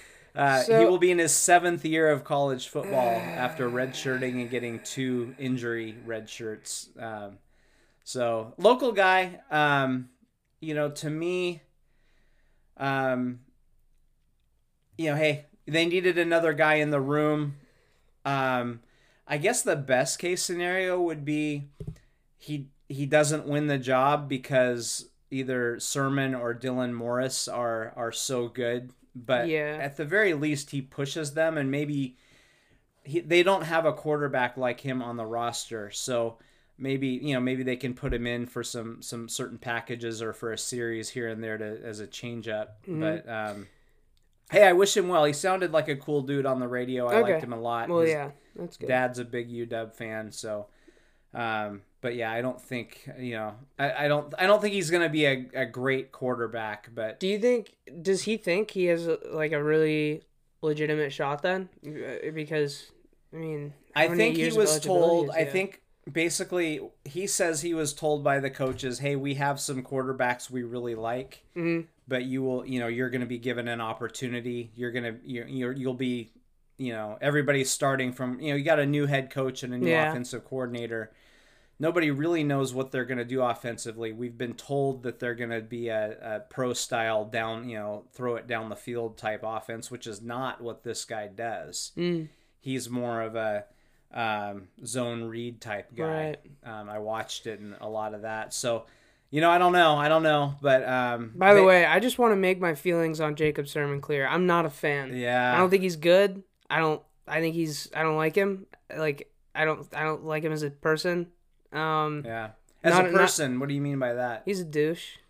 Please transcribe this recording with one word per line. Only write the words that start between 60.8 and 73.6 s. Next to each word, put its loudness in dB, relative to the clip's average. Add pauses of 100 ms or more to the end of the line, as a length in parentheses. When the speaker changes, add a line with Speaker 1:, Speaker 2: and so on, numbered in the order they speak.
Speaker 2:
shot -4
then? -2 (160)
Uh, -8
because, -4 (400)
I -14
mean, -8 (220)
Speaker 1:
I 6
Speaker 2:
how 2
many 0
Speaker 1:
think 2
he 2
Speaker 2:
years 2
of 2
Speaker 1:
was 6
Speaker 2:
eligibility 2
Speaker 1:
told, 4
Speaker 2:
is -4
Speaker 1:
I 4
Speaker 2:
he? -2
Speaker 1:
think -2 (300)
basically -2 (260)
he -6
says 0
he -2
was -2
told 0
by 2
the -2
coaches, -4
"Hey, -2
we -2
have -2
some -6
quarterbacks -2
we -4
really -6
like, -6 (120)
Speaker 2:
Mm-hmm. -2 (220)
Speaker 1:
but -2
you -4
will, -2
you -4
know, -2
you're -2
gonna -2
be -6
given -2